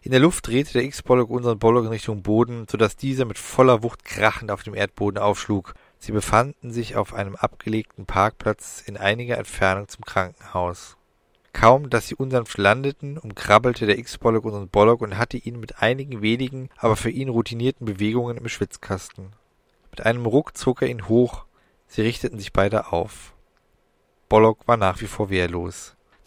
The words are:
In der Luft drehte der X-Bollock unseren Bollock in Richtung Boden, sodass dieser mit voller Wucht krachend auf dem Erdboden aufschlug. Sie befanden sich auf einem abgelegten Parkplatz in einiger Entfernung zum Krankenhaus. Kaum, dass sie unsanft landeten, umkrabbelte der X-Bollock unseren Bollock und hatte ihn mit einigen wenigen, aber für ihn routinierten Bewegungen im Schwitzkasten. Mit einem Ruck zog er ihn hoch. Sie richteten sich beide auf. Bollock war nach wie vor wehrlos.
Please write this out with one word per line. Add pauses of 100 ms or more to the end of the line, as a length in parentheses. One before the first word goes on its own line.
In
der
Luft
drehte
der
X-Bollock
unseren
Bollock
in
Richtung
Boden,
sodass
dieser
mit
voller
Wucht
krachend
auf
dem
Erdboden
aufschlug. (240)
Sie
befanden
sich
auf
einem
abgelegten
Parkplatz
in
einiger
Entfernung
zum
Krankenhaus. (600)
Kaum,
dass
sie
unsanft
landeten,
umkrabbelte
der
X-Bollock
unseren
Bollock
und
hatte
ihn
mit
einigen
wenigen,
aber
für
ihn
routinierten
Bewegungen
im
Schwitzkasten. (580)
Mit
einem
Ruck
zog
er
ihn
hoch. (420)
Sie
richteten
sich
beide
auf. (960)
Bollock
war
nach
wie
vor
wehrlos. (300)